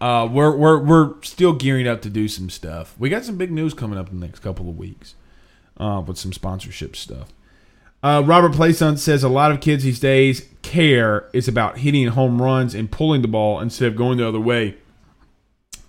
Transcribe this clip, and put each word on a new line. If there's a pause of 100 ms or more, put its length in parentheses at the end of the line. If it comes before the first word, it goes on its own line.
Uh,
we're,
we're,
we're
still
gearing
up
to
do
some
stuff.
We
got
some
big
news
coming
up
in
the
next
couple
of
weeks, (640)
uh,
with
some
sponsorship
stuff. (720)
Uh,
Robert
Playson
says,
"A
lot
of
kids
these
days (160)
care
is
about
hitting
home
runs
and
pulling
the
ball
instead
of
going
the
other
way (1120)